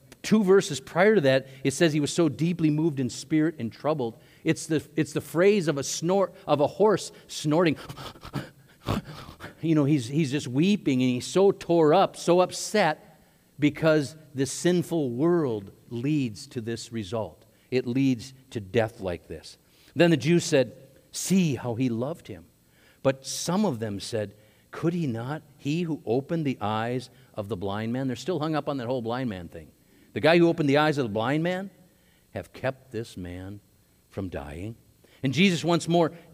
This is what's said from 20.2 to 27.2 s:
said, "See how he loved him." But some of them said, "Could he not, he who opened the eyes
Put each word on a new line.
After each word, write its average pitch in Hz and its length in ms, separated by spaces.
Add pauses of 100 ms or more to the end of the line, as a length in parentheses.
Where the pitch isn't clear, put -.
said, 127 300 (400)
"See 170 420
how 117 220
he 127 120
loved 123 380
him." 82 200 (580)
But 135 200
some 190 400
of 143 140
them 104 220
said, 104 340 (380)
"Could 170 220
he 170 120
not, 123 380 (140)
he 156 240
who 160 220
opened 139 400
the 135 160
eyes 113 480 (260)